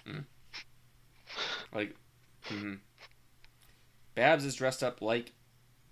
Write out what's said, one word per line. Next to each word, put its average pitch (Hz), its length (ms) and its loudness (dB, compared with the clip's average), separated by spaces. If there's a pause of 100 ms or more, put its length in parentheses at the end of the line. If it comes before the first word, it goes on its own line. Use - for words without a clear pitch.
Mm. - 200 -8 (1500)
Like, 107 220 -2 (540)
mm-hmm. 101 260 -6 (1400)
Babs 139 320 6
is 135 100 -2
dressed 131 280 0
up 123 180 -2
like 117 320 0 (580)